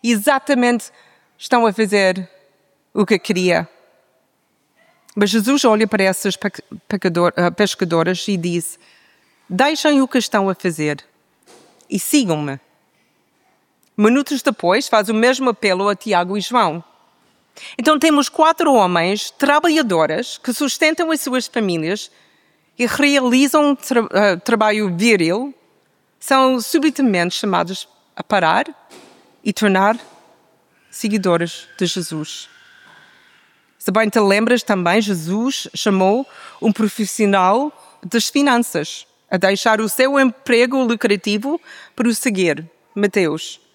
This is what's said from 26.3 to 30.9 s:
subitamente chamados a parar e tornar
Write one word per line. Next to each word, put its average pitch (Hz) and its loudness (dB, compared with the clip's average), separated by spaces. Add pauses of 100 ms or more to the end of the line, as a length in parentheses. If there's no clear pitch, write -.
subitamente 247 0
chamados 180 -4 (260)
a - -14
parar 185 0 (760)
e 214 -2
tornar 202 2 (920)